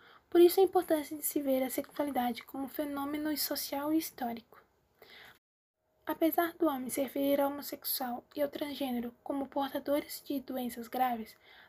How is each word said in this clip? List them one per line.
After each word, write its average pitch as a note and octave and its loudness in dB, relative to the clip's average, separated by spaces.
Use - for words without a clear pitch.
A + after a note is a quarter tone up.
Por E4+ 6
isso F4 10
a F#4+ 10
importância E4 2
de - -6
se - -2
ver C4 2
a B3+ -4
sexualidade C4 -2
como C4+ -8
um - -8
fenômeno D4 -4
social C#4+ -4
e D#4 4
histórico. - -6
Apesar E4 0
do E4 2
homem B3+ -2
ser C#4 -2
ver C#4+ 2
homossexual C#4 -4
e D4 0
o C#4+ 2
transgênero C4 -4
como C#4 -4
portadores C#4 -2
de C#4 -4
doenças B3 -6
graves, B3 -2